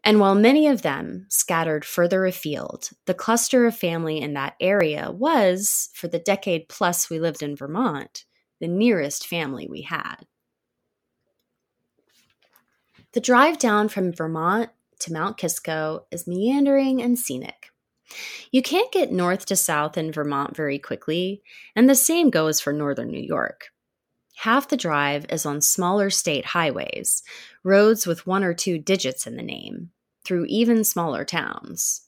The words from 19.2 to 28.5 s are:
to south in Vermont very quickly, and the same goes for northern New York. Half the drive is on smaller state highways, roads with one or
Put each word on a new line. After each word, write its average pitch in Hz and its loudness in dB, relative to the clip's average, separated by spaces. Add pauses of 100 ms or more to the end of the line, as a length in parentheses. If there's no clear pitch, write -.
to 196 -2
south 156 0
in 160 -4
Vermont 143 -4
very 143 -4
quickly, 180 -4 (340)
and 247 8
the 269 8
same 330 4
goes 156 2
for 143 -4
northern 143 -4
New - -8
York. - -6 (680)
Half 247 2
the 269 2
drive 147 0
is 156 -4
on 147 -4
smaller 196 2
state 151 -2
highways, - -2 (400)
roads 208 6
with 170 -4
one 190 2
or 175 0